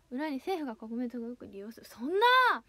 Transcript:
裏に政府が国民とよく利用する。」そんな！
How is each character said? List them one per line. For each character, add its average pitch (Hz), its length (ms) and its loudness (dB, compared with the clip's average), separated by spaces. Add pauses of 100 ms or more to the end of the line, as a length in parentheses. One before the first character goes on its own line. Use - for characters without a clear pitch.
(100)
裏 294 200 -4
に 269 60 -4
政 330 280 -4
府 - 20 -6
が 226 80 -6
国 226 260 -8
民 240 100 -4
と 247 80 -8
よ 240 180 -8
く - 100 -16
利 202 120 -16
用 208 120 -12
す - 100 -18
る。」 - 80 -20
そ - 120 -18
ん 254 80 -4
な！ 403 160 2 (440)